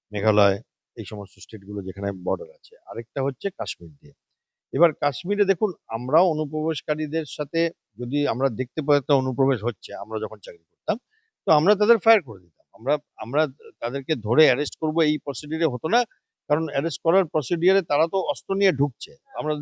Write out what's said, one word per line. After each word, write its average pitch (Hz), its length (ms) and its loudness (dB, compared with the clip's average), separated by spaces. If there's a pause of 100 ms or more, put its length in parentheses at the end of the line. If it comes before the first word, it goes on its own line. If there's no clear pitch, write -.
(120)
মেঘালয়, 104 500 4 (340)
এই 110 100 -10
সমস্ত 101 340 -12
স্টেটগুলো 101 420 -10
যেখানে 98 300 -6
বর্ডার 90 400 -4
আছে। - 240 -20 (100)
আরেকটা 117 380 -8
হচ্ছে 139 260 -4
কাশ্মীর 165 420 -10
দিয়ে। 143 220 -20 (580)
এবার 151 220 4
কাশ্মীরে 180 520 -2
দেখুন, 190 280 0 (140)
আমরাও 131 420 2
অনুপ্রবেশকারীদের 156 960 -4
সাথে 165 440 -2 (280)
যদি 135 280 0
আমরা 127 220 2
দেখতে 127 320 -4
পাই 143 160 4
একটা 143 160 2
অনুপ্রবেশ 131 500 2
হচ্ছে, 110 300 -6
আমরা 104 260 -6
যখন 107 200 -8
চাকরি 85 240 -18
করতাম, - 340 -6 (480)
তো 180 60 2
আমরা 160 240 6
তাদের 214 220 4
ফায়ার 226 240 4
করে 107 200 -14
দিতাম। - 320 -20
আমরা, 123 240 -2 (200)
আমরা 135 300 0 (320)
তাদেরকে 135 360 -4
ধরে 120 280 2
অ্যারেস্ট 135 360 2
করবো, 160 220 -2
এই 151 160 2
প্রসিডিউরে 151 480 -4
হতো 123 220 -4
না, 233 180 2 (420)
কারণ 156 220 0
অ্যারেস্ট 147 340 -4
করার 175 220 4
প্রসিডিউরে 170 560 0
তারা 156 260 2
তো 180 220 -2
অস্ত্র - 260 -4
নিয়ে 196 160 4
ঢুকছে, 135 440 -2 (200)
আমরা 151 260 -2